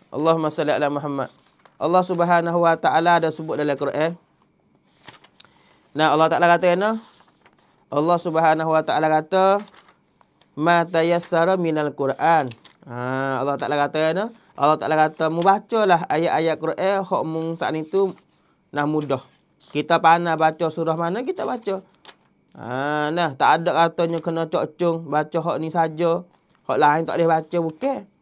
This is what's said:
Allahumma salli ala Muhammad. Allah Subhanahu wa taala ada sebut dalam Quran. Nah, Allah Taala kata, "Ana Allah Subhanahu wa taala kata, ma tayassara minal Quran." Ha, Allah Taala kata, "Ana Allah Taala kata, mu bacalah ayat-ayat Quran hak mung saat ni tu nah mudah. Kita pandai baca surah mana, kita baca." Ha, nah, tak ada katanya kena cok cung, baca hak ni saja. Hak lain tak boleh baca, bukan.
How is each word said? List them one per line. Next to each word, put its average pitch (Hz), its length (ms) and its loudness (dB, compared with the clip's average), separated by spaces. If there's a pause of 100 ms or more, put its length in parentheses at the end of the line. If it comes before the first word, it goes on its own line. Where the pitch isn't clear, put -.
(120)
Allahumma 160 400 0
salli 147 240 0
ala 143 160 0
Muhammad. 143 400 -6 (480)
Allah 180 240 2
Subhanahu 170 600 0
wa 165 120 4
taala 165 440 2
ada 160 120 0
sebut 156 280 -6
dalam 147 160 0
Quran. 151 400 -2 (1800)
Nah, 151 200 4
Allah 160 160 4
Taala 165 240 2
kata, 175 180 2
"Ana 202 180 0 (1000)
Allah 160 260 2
Subhanahu 160 540 0
wa 156 100 4
taala 156 300 0
kata, 190 480 2 (960)
ma 170 320 2
tayassara 175 720 0
minal 156 320 -2
Quran." 143 560 0 (400)
Ha, 123 100 -12 (460)
Allah 143 160 -2
Taala 143 160 -4 (120)
kata, 156 120 -4 (160)
"Ana 196 100 -2 (280)
Allah 151 240 2
Taala 151 180 -2 (120)
kata, 160 260 -2
mu 170 80 -2
bacalah 196 680 2
ayat-ayat 160 520 0
Quran 185 400 -2
hak 180 240 -2
mung 160 320 -6
saat 143 160 -4
ni 156 120 -6
tu 190 280 -2 (560)
nah 147 160 -2
mudah. 147 360 -2 (520)
Kita 151 240 0
pandai 170 400 2
baca 160 320 0
surah 160 240 -4
mana, 170 320 -4
kita 359 200 -6
baca." 208 360 -6 (720)
Ha, 143 560 -4
nah, 160 240 -2
tak 143 320 2
ada 165 240 2
katanya 165 320 -2
kena 165 240 -2
cok 156 320 -4
cung, 165 320 -2
baca 151 320 -2
hak 160 160 -4
ni 160 160 -6
saja. 165 480 0 (480)
Hak 117 80 0
lain 147 240 4
tak 165 160 -4
boleh 165 160 2
baca, 160 240 -2
bukan. 170 420 -4 (220)